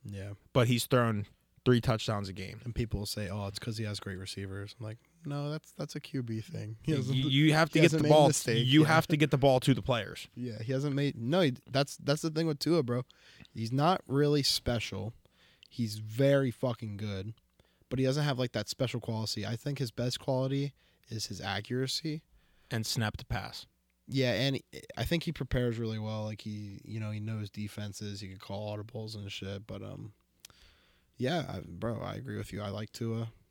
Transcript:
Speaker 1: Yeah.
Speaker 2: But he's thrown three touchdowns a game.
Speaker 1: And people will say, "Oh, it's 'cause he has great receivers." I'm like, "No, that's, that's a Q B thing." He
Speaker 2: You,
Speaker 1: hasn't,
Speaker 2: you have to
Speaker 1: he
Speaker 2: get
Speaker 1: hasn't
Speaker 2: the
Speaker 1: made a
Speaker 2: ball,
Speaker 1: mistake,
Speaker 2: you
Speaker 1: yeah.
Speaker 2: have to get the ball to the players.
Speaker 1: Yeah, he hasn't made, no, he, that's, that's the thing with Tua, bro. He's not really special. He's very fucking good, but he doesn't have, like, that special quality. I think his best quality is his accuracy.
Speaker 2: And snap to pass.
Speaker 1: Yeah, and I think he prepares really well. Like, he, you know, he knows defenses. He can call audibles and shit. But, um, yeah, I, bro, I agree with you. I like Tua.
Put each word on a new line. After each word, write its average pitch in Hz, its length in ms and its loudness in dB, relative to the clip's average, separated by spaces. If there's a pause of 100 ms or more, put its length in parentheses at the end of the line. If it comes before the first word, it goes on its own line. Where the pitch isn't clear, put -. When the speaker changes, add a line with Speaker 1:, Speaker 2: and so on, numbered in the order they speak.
Speaker 1:
Yeah. 101 280 -10 (200)
Speaker 2:
But 120 140 6
he's 120 180 2
thrown 113 400 2 (400)
three 123 160 8
touchdowns 107 480 -2
a 95 40 -10
game. 98 300 -10
Speaker 1:
And 123 100 -8
people 110 260 -2
will 104 60 -4
say, 104 240 -6
"Oh, 101 180 -4
it's 98 120 -8
'cause 110 180 -6
he 113 60 -4
has 104 160 -4
great 98 180 -8
receivers." 98 640 -10
I'm 107 60 -10
like, 107 120 -10 (280)
"No, 143 260 -4
that's, - 220 -10
that's - 240 -8
a - 20 -6
Q 131 240 -6
B 113 160 -4
thing." 107 420 -8
He 156 120 -2
Speaker 2:
You, 135 40 2
Speaker 1:
hasn't, 117 200 0
Speaker 2:
you 143 360 6
have 160 180 4
to - 80 -16
Speaker 1:
he - 20 10
Speaker 2:
get 165 100 10
Speaker 1:
hasn't 156 120 2
Speaker 2:
the - 40 -
Speaker 1:
made - 20 4
a 151 80 10
Speaker 2:
ball, 151 100 10
Speaker 1:
mistake, 117 380 2
Speaker 2:
you 143 180 8
Speaker 1:
yeah. 143 40 8
Speaker 2:
have 160 200 6
to 156 100 4
get 147 140 4
the 143 60 4
ball 127 220 8
to 139 140 6
the 117 80 2
players. 113 520 -2
Speaker 1:
Yeah, 117 300 -8
he 123 80 -4
hasn't 135 240 0
made, 143 220 2
no, 135 240 2
he, 131 140 4 (140)
that's, 135 280 0
that's 143 240 0
the 165 100 0
thing 160 160 0
with 147 120 -2
Tua, 156 240 4
bro. 123 200 0 (500)
He's 113 200 -4
not 156 340 4
really 147 360 4
special. 104 720 -2 (560)
He's 107 280 -4
very 131 540 4
fucking 113 440 -4
good, 101 380 -6 (560)
but 123 100 -2
he 131 60 2
doesn't 139 180 2
have, 135 160 0
like, 127 140 -2
that 107 160 -2
special 123 320 -2
quality. 110 440 -4
I 113 120 -4
think 143 220 -6
his 123 120 -4
best 123 300 -2
quality 135 520 0 (360)
is 110 180 -6
his 98 140 -10
accuracy. 127 800 -4 (500)
Speaker 2:
And 113 140 -2
snap 110 320 -2
to - 80 -12
pass. - 400 -6 (420)
Speaker 1:
Yeah, 127 260 2
and 131 280 0 (340)
I - 80 -4
think 165 200 0
he 165 100 -4
prepares 123 440 -2
really 110 220 -4
well. 110 240 -6
Like, 107 180 -8
he, 104 440 -10
you 110 160 -6
know, 107 100 -4
he 107 80 -6
knows 107 300 -6
defenses. 104 720 -8
He 95 80 -10
can 95 80 -14
call 104 400 -8
audibles 110 380 -10
and 101 140 -10
shit. 101 380 -8
But, 101 160 -10
um, 101 300 -12 (1040)
yeah, 139 320 -2
I, 92 180 -8
bro, 107 320 -6
I 95 140 -8
agree 104 240 -8
with 104 160 -10
you. 101 80 -8
I 101 80 -6
like 107 240 -8
Tua. 113 400 -6 (180)